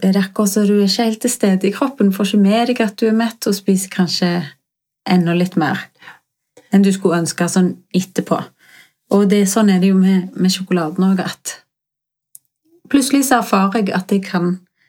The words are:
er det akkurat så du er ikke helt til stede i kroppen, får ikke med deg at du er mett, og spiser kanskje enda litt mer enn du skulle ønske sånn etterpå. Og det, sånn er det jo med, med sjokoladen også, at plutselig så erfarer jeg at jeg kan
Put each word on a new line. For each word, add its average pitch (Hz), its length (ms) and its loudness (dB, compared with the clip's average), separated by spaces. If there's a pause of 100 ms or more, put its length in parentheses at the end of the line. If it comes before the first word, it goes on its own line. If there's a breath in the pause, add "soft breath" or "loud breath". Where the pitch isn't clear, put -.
er 190 100 2
det 196 100 2
akkurat 208 260 -2
så 208 180 0
du 202 140 2
er 202 60 2
ikke 196 180 0
helt 220 160 -2
til 240 100 -2
stede 190 340 0
i 202 80 0
kroppen, 233 400 0
får 196 140 -2
ikke 208 140 2
med 214 280 2
deg 247 120 -2
at 214 160 -2
du 226 120 -2
er 220 80 2
mett, 226 300 -4
og 208 80 0
spiser 190 360 -2
kanskje 180 400 -2 (760)
enda 180 280 2
litt 180 220 -2
mer 156 220 -2 (920 loud breath)
enn 196 100 6
du 196 100 4
skulle 185 260 0
ønske 170 300 -4
sånn 180 220 2 (240)
etterpå. - 480 -2 (680 soft breath)
Og 202 200 2
det, 202 180 2
sånn 214 220 2
er 185 100 4
det 190 80 2
jo 196 80 2
med, 185 400 2
med 185 160 0
sjokoladen 185 500 -4
også, 190 220 0
at - 300 -12 (1400)
plutselig 277 340 0
så 262 160 2
erfarer 196 400 0
jeg 190 140 -2
at 185 180 -4
jeg 196 120 0
kan 180 340 -2 (300)